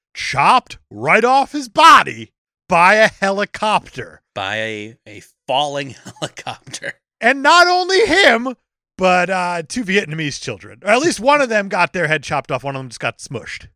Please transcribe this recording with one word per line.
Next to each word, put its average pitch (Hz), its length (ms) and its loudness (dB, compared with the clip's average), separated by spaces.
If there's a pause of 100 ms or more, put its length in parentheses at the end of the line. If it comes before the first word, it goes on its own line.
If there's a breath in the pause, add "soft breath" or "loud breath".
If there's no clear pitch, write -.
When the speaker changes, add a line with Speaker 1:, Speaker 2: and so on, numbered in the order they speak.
(140)
Speaker 1:
chopped 180 640 0 (120)
right 156 340 0
off 269 280 2
his 277 160 -8
body 196 640 4 (360)
by 180 260 4
a 214 140 4
helicopter. 196 1120 -4 (120)
Speaker 2:
By 101 220 -6
a, 110 400 -8 (100)
a 104 160 -20 (240)
falling 143 440 -4
<laughs> - 300 -20
helicopter. - 760 -14 (260)
Speaker 1:
And 269 220 0
not 339 260 4
only 359 360 2
him, 262 500 2 (420)
but, 180 340 0
uh, 175 380 -4
two 247 160 -6
Vietnamese 160 580 -4
children. 104 400 -14
Or 196 80 -6
at 233 100 4
least 320 200 -2
one 285 200 2
of 262 80 0
them 208 200 -2
got 180 240 -2
their 170 160 -2
head 156 160 -2
chopped 147 260 -6
off. 131 140 -6
One 139 100 -8
of 135 60 -10
them 131 80 -16
just 120 120 -18
got 123 180 -6
smushed. - 580 -14